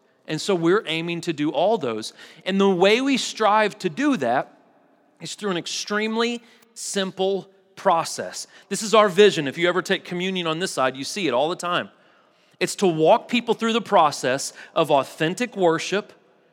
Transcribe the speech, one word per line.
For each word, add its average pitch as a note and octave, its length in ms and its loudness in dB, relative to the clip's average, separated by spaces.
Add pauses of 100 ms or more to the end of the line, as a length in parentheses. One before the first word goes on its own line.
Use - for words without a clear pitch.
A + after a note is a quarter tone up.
(300)
And D#3 120 -6
so G3+ 140 0
we're F3 320 2
aiming E3 340 -4
to E3+ 100 -4
do D3 200 -2
all F3+ 260 2
those. A#2 340 -4 (320)
And F#3+ 160 0
the G3 100 6
way F#3+ 300 4
we C4+ 160 2
strive G#3+ 640 0
to F#3 100 -4
do B3+ 280 0
that C3 400 0 (640)
is D#3 140 -12
through G3+ 160 -4
an F3 60 -2
extremely A3 840 -4 (300)
simple F#3+ 760 -4 (280)
process. D3+ 680 0 (220)
This G3+ 160 -6
is G#3 100 0
our G#3+ 140 6
vision. E3 400 4
If B2 100 -6
you E3+ 120 2
ever F3 120 0
take F3+ 220 -4
communion F3+ 420 -4
on D#3+ 140 -2
this F#3+ 120 -4
side, C3 260 0
you C3+ 80 -8
see F3+ 240 -4
it B2 40 0
all C3+ 140 0
the F3 80 -4
time. E3+ 360 -4 (680)
It's F3+ 160 -4
to G3+ 120 0
walk F3 420 2
people A#3 240 0
through A3+ 180 -2
the A3+ 80 0
process D3 720 0 (240)
of D#3 160 2
authentic E3 640 -2
worship, F3+ 560 0 (420)